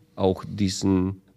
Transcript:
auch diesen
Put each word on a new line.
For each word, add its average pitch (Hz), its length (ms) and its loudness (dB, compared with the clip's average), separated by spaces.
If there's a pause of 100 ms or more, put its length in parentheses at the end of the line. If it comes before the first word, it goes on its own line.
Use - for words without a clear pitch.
(160)
auch 92 320 0
diesen 95 720 0 (160)